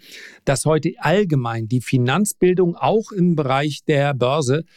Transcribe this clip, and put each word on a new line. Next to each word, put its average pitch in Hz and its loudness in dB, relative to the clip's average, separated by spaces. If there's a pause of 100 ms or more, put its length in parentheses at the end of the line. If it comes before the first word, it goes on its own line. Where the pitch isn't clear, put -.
(440)
dass 139 -2
heute 165 0
allgemein 135 0
die 123 0
Finanzbildung 170 0
auch 202 -2
im 180 2
Bereich 139 -2
der 143 2
Börse 135 0 (120)